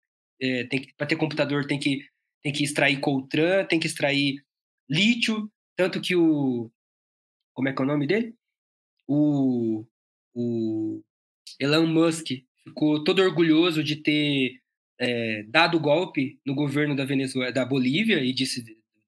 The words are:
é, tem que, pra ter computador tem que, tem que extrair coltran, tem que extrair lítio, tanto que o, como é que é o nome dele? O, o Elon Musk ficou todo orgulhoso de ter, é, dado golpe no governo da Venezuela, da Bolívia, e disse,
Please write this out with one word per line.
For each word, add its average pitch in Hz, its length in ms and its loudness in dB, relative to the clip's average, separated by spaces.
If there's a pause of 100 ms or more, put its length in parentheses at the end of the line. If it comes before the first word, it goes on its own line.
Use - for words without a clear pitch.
(420)
é, 127 240 -4
tem 139 160 -4
que, - 140 -20
pra 147 120 -8
ter 160 80 0
computador 143 500 -2
tem 143 140 -2
que, 139 200 -2 (420)
tem 151 100 -6
que 147 120 -2
extrair 143 360 0
coltran, 151 680 0
tem 165 140 0
que 165 80 -4
extrair 143 480 0 (540)
lítio, 214 600 0 (280)
tanto 185 240 0
que 185 140 -2
o, 139 560 2 (840)
como 135 160 -2
é 135 40 -6
que 135 80 -4
é 131 40 0
o - 20 0
nome 147 200 0
dele? 226 260 0 (760)
O, 131 800 0 (480)
o 110 680 -4 (580)
Elon 151 280 2
Musk 165 400 2 (360)
ficou 151 400 -2
todo 185 180 2
orgulhoso 165 640 4
de 143 120 -2
ter, 147 640 0 (400)
é, 113 440 -2
dado 160 360 2
golpe 147 680 0
no 135 80 -2
governo 147 420 0
da 135 100 -2
Venezuela, 131 480 -2
da 127 120 0
Bolívia, 139 580 2
e 127 100 -2
disse, 127 300 -4 (440)